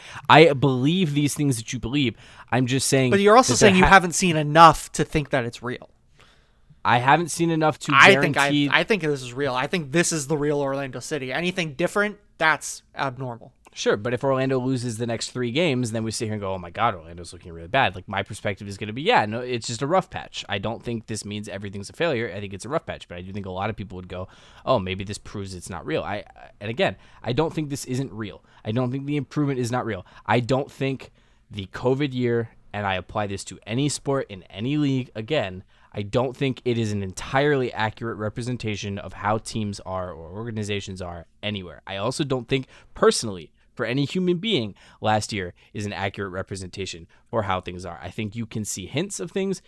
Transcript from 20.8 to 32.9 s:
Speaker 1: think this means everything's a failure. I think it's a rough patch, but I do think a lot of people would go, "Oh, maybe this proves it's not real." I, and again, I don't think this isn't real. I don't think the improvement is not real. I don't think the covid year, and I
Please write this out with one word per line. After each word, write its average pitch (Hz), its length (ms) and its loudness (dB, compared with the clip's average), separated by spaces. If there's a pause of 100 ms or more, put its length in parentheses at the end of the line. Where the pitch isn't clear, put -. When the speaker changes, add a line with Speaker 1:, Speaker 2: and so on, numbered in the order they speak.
Speaker 1:
think 117 260 -6
this 107 180 -8
means 104 200 -8
everything's 98 440 -10
a - 20 -20
failure. 120 420 -2
I 104 60 -8
think 101 140 -10
it's 92 100 -12
a 117 60 -10
rough 160 160 -6
patch, 80 200 -12
but 87 120 -14
I - 20 -12
do 92 140 -12
think 101 100 -8
a 95 60 -10
lot 95 180 -4
of 107 80 -6
people 95 200 -12
would 92 120 -12
go, 92 200 -10 (360)
"Oh, 127 140 2
maybe 95 260 -6
this 98 140 -10
proves 98 360 -12
it's 87 140 -14
not 85 160 -12
real." 139 180 -4
I, 98 220 -8 (340)
and 107 120 -8
again, 120 260 0 (260)
I 123 120 -2
don't 156 180 0
think 156 160 -4
this 139 160 -8
isn't 127 300 -4
real. 107 280 -10 (220)
I 110 80 -4
don't 123 180 0
think 139 140 -4
the 147 140 -2
improvement 139 400 -2
is 120 120 -2
not 120 140 -2
real. 104 220 -6 (180)
I 117 160 2
don't 131 320 0
think 135 380 -4 (400)
the 98 160 -10
covid 131 480 -2
year, 120 340 0 (240)
and 104 140 -4
I 95 80 0